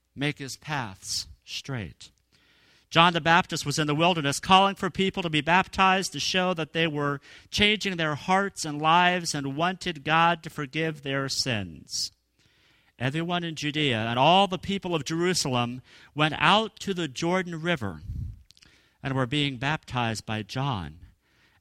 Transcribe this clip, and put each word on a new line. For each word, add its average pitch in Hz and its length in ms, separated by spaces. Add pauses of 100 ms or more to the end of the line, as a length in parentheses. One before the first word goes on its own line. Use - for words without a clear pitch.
(160)
Make 143 240
his 135 160
paths 123 720 (160)
straight.'" - 680 (800)
John 170 240
the 165 80
Baptist 165 460
was 139 100
in 156 80
the 147 80
wilderness 156 460
calling 190 340
for 190 160
people 190 320
to 175 80
be 151 120
baptized 185 720
to 143 60
show 185 360
that 160 180
they 165 140
were 143 340 (300)
changing 202 460
their 156 180
hearts 190 500
and 147 160
lives 175 540
and 139 200
wanted 170 480
God 165 380
to 160 80
forgive 151 540
their 139 260
sins. 101 840 (840)
Everyone 165 460
in 165 100
Judea 147 540
and 117 100
all 175 300
the 180 100
people 185 380
of 143 100
Jerusalem 131 800 (320)
went 151 240
out 196 400
to 196 160
the 170 120
Jordan 170 540
River 110 400 (1040)
and 135 100
were 131 140
being 143 300
baptized 123 680
by 107 160
John 98 560 (640)